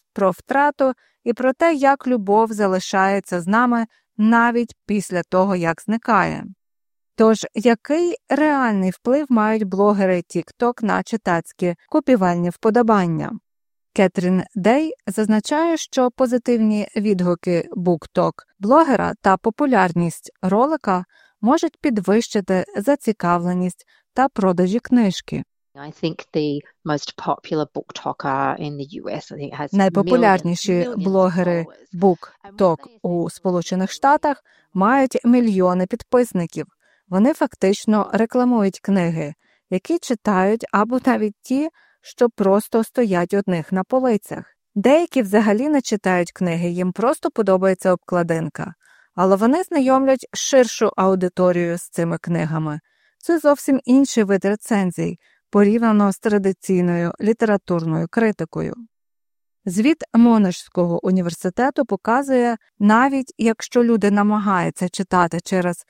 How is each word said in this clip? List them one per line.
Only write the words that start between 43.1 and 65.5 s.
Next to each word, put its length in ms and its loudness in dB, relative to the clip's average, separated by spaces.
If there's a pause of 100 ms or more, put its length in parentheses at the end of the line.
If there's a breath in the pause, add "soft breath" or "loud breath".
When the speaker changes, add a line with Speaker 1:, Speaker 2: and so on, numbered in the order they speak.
Speaker 1:
у 120 0
них 260 -4
на 120 -2
полицях. 600 -2 (300)
Деякі 480 2
взагалі 460 2
не 120 2
читають 520 -2
книги, 360 -4
їм 240 -4
просто 380 -2
подобається 600 2
обкладинка. 840 -4 (400 soft breath)
Але 220 2
вони 260 2
знайомлять 720 0
ширшу 640 2
аудиторію 800 0
з 100 -14
цими 300 -4
книгами. 600 -4 (380)
Це 200 -2
зовсім 460 0
інший 400 2
вид 200 0
рецензій, 760 -2 (320)
порівняно 640 4
з 60 -8
традиційною 1000 0
літературною 920 0
критикою. 640 -4 (880)
Звіт 400 0 (100)
Монашського 920 2
університету 800 -2
показує, 720 0 (220)
навіть 600 2
якщо 460 0
люди 260 2
намагаються 800 0
читати 560 0
через 460 -4